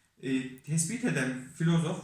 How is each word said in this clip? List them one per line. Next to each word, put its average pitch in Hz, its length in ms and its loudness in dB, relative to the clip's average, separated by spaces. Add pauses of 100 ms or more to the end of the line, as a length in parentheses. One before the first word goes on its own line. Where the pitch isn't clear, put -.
(240)
e, 127 380 -2
tespit 165 440 -2
eden 131 420 0 (100)
filozof, 165 460 2